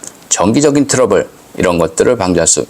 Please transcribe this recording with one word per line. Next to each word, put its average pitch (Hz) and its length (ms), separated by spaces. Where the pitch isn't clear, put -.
정기적인 139 600
트러블, 104 400
이런 87 220
것들을 101 380
방지할 90 320
수 - 220